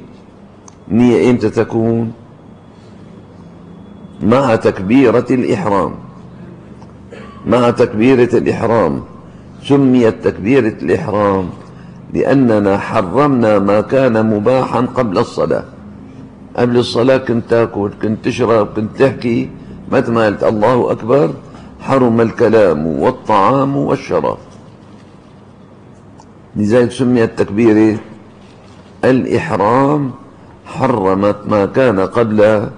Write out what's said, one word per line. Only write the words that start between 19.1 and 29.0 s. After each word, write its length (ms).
متى 180
ما 160
قلت: 180
"الله 480
أكبر"، 380
حرم 400
الكلام 680
والطعام 880
والشراب. 640
لذلك 340
سميت 480
تكبيرة 600